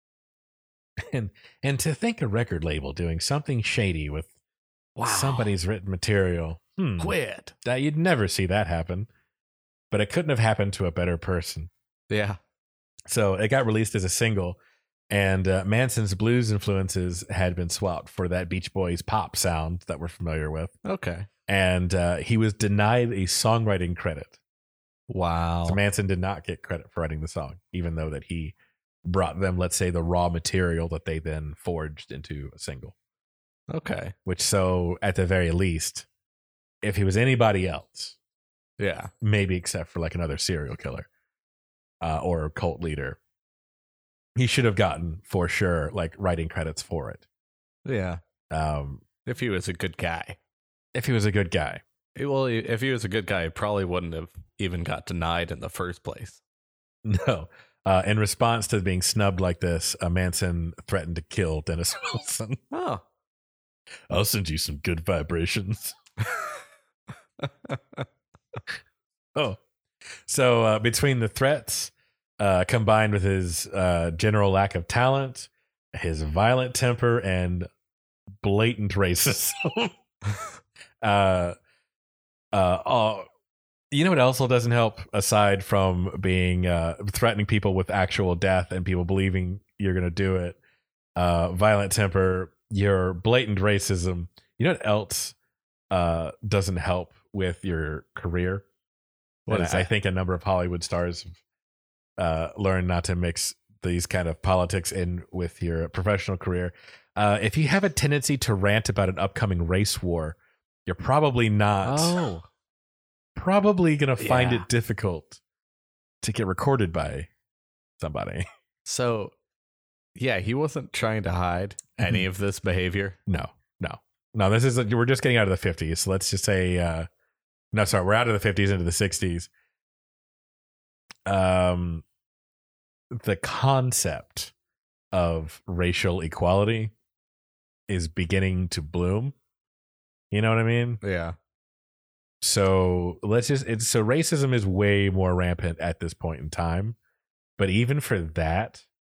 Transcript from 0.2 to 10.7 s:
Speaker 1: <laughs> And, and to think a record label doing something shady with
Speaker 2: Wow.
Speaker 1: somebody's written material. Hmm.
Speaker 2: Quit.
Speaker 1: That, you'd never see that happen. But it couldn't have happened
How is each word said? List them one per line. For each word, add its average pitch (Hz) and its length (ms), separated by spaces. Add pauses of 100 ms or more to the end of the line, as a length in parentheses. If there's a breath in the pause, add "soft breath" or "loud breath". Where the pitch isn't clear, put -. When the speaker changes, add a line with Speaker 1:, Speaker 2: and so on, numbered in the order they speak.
Speaker 1:
<laughs> - 160
And, 110 180 (320 loud breath)
and 139 180
to 160 140
think 226 280
a 127 60
record 101 360
label 73 280
doing 82 280
something 139 420
shady 82 460
with 76 180 (680)
Speaker 2:
Wow. 117 100
Speaker 1:
somebody's 110 600
written 98 240
material. 90 720 (160)
Hmm. 127 220
Speaker 2:
Quit. 156 520 (120)
Speaker 1:
That, 127 180
you'd 151 140
never 156 320
see 95 180
that 95 220
happen. 85 400 (840)
But 104 100
it 104 100
couldn't 143 200
have 123 80
happened 107 360